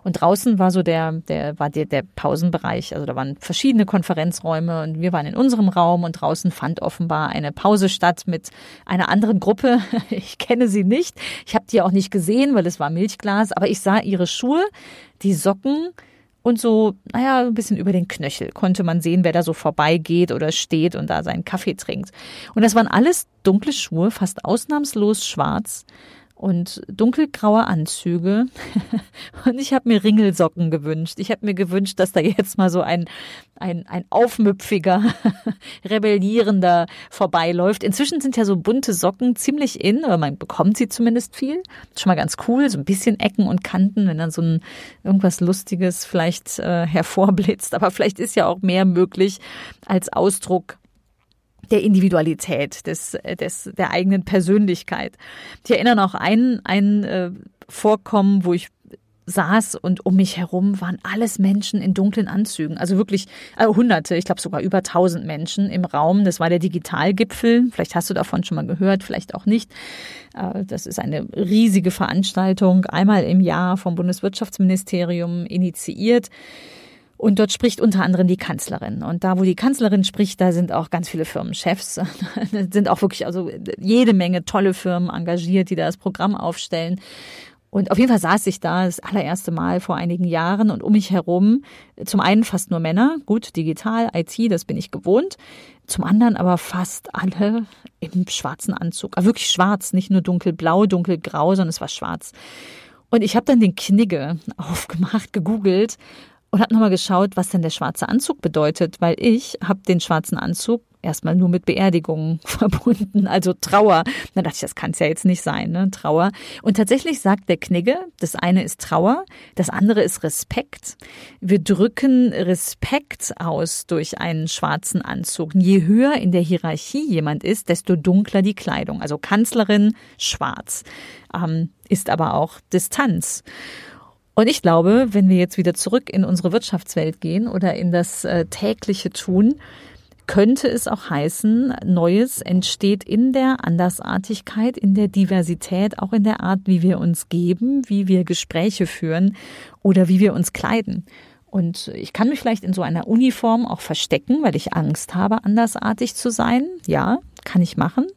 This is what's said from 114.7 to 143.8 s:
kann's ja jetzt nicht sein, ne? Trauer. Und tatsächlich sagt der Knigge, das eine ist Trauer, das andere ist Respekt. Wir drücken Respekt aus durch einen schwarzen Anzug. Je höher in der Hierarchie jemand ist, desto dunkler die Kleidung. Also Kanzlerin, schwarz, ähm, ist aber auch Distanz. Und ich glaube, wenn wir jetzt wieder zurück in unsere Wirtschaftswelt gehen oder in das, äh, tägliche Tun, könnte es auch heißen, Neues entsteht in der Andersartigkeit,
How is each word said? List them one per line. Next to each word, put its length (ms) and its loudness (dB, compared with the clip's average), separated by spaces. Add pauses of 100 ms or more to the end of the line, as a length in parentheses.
kann's 240 -6
ja 80 2
jetzt 180 -2
nicht 180 2
sein, 280 -4
ne? 200 0
Trauer. 400 0 (320)
Und 140 2
tatsächlich 440 0
sagt 280 0
der 80 2
Knigge, 400 0 (220)
das 160 -6
eine 300 2
ist 160 -10
Trauer, 440 0 (300)
das 160 -2
andere 320 2
ist 220 -2
Respekt. 720 -8 (420)
Wir 200 2
drücken 720 2
Respekt 1080 -4
aus 480 -4
durch 320 -4
einen 280 -4
schwarzen 540 -4
Anzug. 540 -8
Je 320 4
höher 300 4
in 160 0
der 100 2
Hierarchie 640 -4
jemand 360 -2
ist, 260 -4
desto 260 0
dunkler 460 2
die 120 0
Kleidung. 460 -6
Also 160 -6
Kanzlerin, 800 2 (240)
schwarz, 640 -6 (500)
ähm, 380 -2 (180)
ist 220 0
aber 240 0
auch 260 -4 (120)
Distanz. 680 -2 (1000)
Und 80 4
ich 140 -2
glaube, 480 4
wenn 180 4
wir 80 6
jetzt 220 0
wieder 160 0
zurück 340 -2
in 160 0
unsere 260 0
Wirtschaftswelt 680 -4
gehen 260 -2
oder 280 0
in 180 0
das, 320 -2
äh, 220 0
tägliche 640 -4
Tun, 460 2 (680)
könnte 400 2
es 220 -2
auch 220 -6
heißen, 640 0 (100)
Neues 560 2
entsteht 640 0
in 300 2
der 320 2
Andersartigkeit, 1120 -2